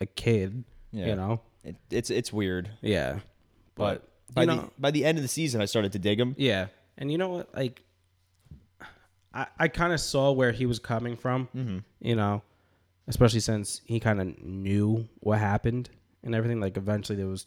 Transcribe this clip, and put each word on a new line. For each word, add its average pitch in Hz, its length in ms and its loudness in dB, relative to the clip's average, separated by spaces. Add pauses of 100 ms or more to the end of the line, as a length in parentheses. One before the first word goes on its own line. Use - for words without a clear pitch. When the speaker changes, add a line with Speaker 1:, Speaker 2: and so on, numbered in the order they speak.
Speaker 1:
a 98 60 -2
kid, 113 580 -2 (260)
Speaker 2:
Yeah. 196 160 -4
Speaker 1:
you 104 100 0
know? 101 240 -2 (220)
Speaker 2:
It, - 140 -14 (140)
it's, 107 200 -2
it's 120 220 0
weird. 95 380 -2 (100)
Speaker 1:
Yeah. 80 380 0 (580)
Speaker 2:
But 98 320 -2 (240)
Speaker 1:
But, - 20 -18
Speaker 2:
by 127 80 0
Speaker 1:
you - 60 6
Speaker 2:
the, 160 80 2
Speaker 1:
know, - 220 -8
Speaker 2:
by 143 120 2
the 147 140 0
end 160 140 4
of 147 40 -2
the 127 60 -4
season, 139 320 0
I 101 60 2
started 101 260 0
to 101 80 -4
dig 104 180 2
him. 123 200 0
Speaker 1:
Yeah. 101 300 2 (280)
And 139 160 -6
you 160 60 -2
know 185 100 -2
what? 180 260 -8
Like, 127 280 -6 (1500)
I, 131 120 -4 (120)
I 165 100 2
kinda 170 300 2
saw 139 340 2
where 127 200 4
he 120 140 0
was 120 120 0
coming 117 380 -4
from, 127 400 -2
Speaker 2:
Mm-hmm. 113 220 -4 (220)
Speaker 1:
you 117 160 0
know, 104 260 2 (640)
especially 117 340 6
since 104 440 -2
he 113 160 -2
kinda 104 240 2 (180)
knew 101 640 0 (120)
what 104 180 2
happened 110 520 0 (320)
and 113 120 -4
everything. 113 260 0
Like, 98 160 -2
eventually 104 400 -2
they 95 80 -2
was 95 220 -6